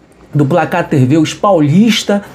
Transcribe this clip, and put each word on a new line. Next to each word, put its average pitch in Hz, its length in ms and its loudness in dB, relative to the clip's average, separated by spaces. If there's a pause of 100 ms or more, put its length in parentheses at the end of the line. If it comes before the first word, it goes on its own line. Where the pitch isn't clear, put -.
(340)
do 147 100 0
Placar 175 440 -2
T 165 80 -2 (100)
V, 139 100 0
os 156 160 0
paulistas, 202 880 0 (140)